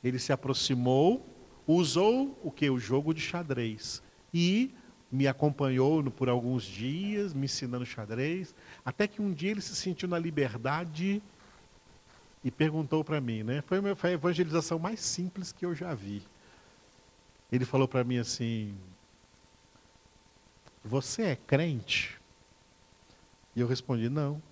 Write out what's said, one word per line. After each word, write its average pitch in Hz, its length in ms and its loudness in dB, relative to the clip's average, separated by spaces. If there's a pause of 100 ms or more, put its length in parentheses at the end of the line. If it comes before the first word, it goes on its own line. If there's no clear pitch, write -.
Ele 127 140 0
se 135 160 0
aproximou, 135 880 4 (440)
usou 185 760 4
o 156 60 -4
quê? 143 220 2
O 127 80 2
jogo 135 340 0
de 156 80 -4
xadrez. 123 800 -4 (320)
E 190 400 4 (380)
me 135 160 4
acompanhou 139 760 4
no, 135 80 0
por 123 200 0
alguns 123 340 0
dias, 165 680 -4
me 139 140 -2
ensinando 123 400 -4
xadrez, 127 720 -4 (280)
até 208 240 0
que 208 140 -8
um 202 100 0
dia 170 200 -2
ele 208 100 -4
se - 140 -10
sentiu 185 340 -4
na 175 80 0
liberdade 156 1040 -2 (1200)
e 123 80 0
perguntou 156 520 0
pra 151 160 -2
mim, 113 240 -2
né? 131 180 -2
Foi 185 160 -2
a 196 40 0
minha, 202 140 -2
foi 180 160 0
a - 20 2
evangelização 165 640 0
mais 196 220 -4
simples 180 520 -4
que - 140 -8
eu 175 80 -2
já 170 200 -6
vi. 101 280 -6 (1300)
Ele 123 140 0
falou 131 220 2
pra 127 160 0
mim 123 140 0
assim, 110 600 -4 (2000)
"Você 135 400 -2
é 156 120 2
crente?" - 840 0 (1400)
E 120 40 0
eu 123 80 2
respondi, 120 420 0
"Não." 147 320 -2 (100)